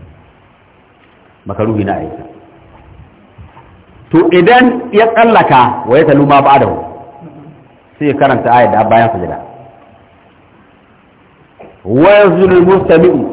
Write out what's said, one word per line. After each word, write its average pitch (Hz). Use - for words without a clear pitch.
Makaruhi 104
na 95
aika. -
To, 165
idan 233
ya 214
tsallaka, 214
wa 113
ya 160
talu 147
ma 139
ba'dahu, 131
sai 147
ya 135
karanta 135
ayat 139
da 110
bayan 113
sujada. 85
Wa 131
yazunul 180
mustami'u, 175